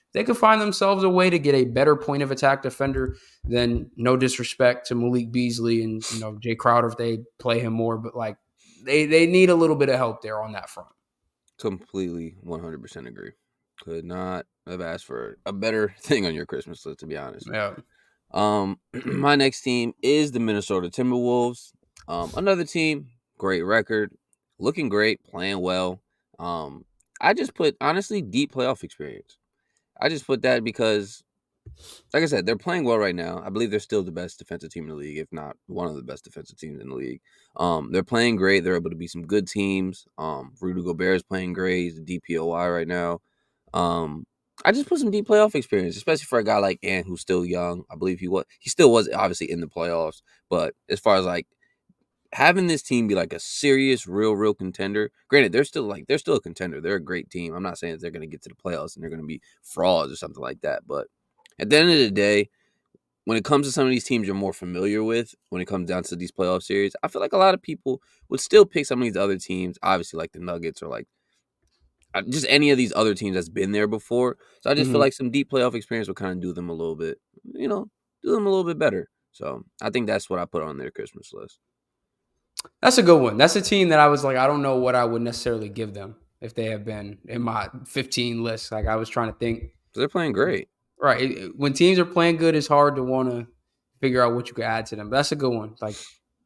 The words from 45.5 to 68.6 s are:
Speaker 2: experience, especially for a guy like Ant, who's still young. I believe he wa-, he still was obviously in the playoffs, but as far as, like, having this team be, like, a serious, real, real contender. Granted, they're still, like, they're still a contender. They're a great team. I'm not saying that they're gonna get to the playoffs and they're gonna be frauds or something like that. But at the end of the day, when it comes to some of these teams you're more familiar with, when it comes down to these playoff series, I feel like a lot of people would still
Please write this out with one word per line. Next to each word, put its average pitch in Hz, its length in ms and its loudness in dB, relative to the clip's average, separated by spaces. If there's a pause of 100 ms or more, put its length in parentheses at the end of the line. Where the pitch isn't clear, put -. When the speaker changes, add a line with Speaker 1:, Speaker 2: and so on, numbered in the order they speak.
Speaker 2:
experience, 92 420 -2
especially 151 280 -2
for 123 140 0
a 110 60 0
guy 104 140 2
like 95 240 0
Ant, 92 240 -2
who's 90 140 -10
still 90 240 0
young. 87 460 -4
I 82 60 -16
believe 90 240 -4
he 92 80 -6
wa-, 92 160 -2 (140)
he - 120 -10
still 151 200 10
was 113 240 4
obviously 92 360 -2
in 87 100 -6
the 82 80 -8
playoffs, 82 540 -4 (260)
but 82 260 0 (140)
as 104 100 -2
far 104 180 4
as, 92 100 2
like, 87 200 -4 (840)
having 175 360 6
this 160 140 0
team 117 260 2
be, 101 80 2
like, 85 160 -2
a 85 80 -10
serious, 135 640 2
real, 104 280 2
real 104 200 2
contender. 98 560 -4 (180)
Granted, 131 240 6
they're 131 120 4
still, 147 200 -6
like, 98 220 -10
they're 143 120 0
still 160 180 0
a 107 40 2
contender. 85 400 -8
They're 85 160 -2
a 92 40 -2
great 87 280 -8
team. 85 260 -10
I'm 90 80 -8
not 90 160 -8
saying 85 160 -8
that 80 60 -14
they're 85 120 -10
gonna 80 160 -12
get 76 140 -18
to - 80 -20
the - 40 -20
playoffs 85 400 -8
and - 80 -18
they're 80 80 -10
gonna 80 140 -10
be 76 160 -10 (220)
frauds 87 500 2
or - 40 -12
something - 260 -14
like 64 180 -10
that. 65 260 -4
But 71 220 -6 (500)
at 107 120 -2
the 147 80 6
end 170 120 6
of 160 80 6
the 120 120 6
day, 101 380 4 (760)
when 113 120 0
it 110 80 -2
comes 143 220 4
to 135 60 -6
some 135 120 2
of 131 60 4
these 123 140 0
teams 117 220 0
you're 95 100 -2
more 98 160 -2
familiar 95 500 -2
with, 113 320 -2 (140)
when 92 120 -6
it 87 60 -6
comes 92 220 -4
down 90 160 -4
to - 120 -10
these 87 140 -8
playoff 92 320 -2
series, 101 400 0
I 165 60 -4
feel - 120 -6
like - 120 -4
a - 60 0
lot 190 160 6
of 185 80 -8
people 135 380 -6 (280)
would - 120 -2
still 208 240 8